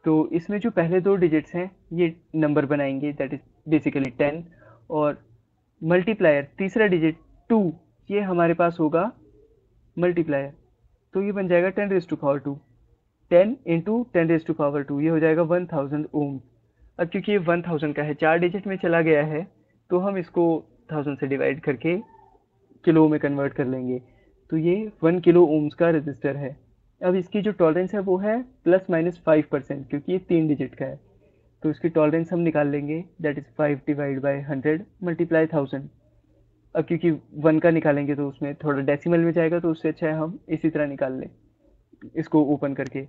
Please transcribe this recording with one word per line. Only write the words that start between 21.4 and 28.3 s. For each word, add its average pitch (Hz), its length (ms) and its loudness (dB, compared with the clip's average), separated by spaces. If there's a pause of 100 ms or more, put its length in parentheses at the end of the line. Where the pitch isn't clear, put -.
करके 160 380 -2 (840)
किलो 160 240 6
में 151 120 2
convert 139 320 -2
कर 139 140 -2
लेंगे, 127 320 -4 (540)
तो 160 40 -2
ये 185 340 0 (120)
one 170 180 2
kilo 170 280 8
ohms 151 260 0
का 170 160 2
resistor 143 460 -2
है। 143 200 -8 (440)
अब 180 140 0
इसकी 190 280 -2
जो 208 100 -2
tolerance 180 420 2
है, 208 60 -2
वो 190 160 0
है 214 240 -2 (240)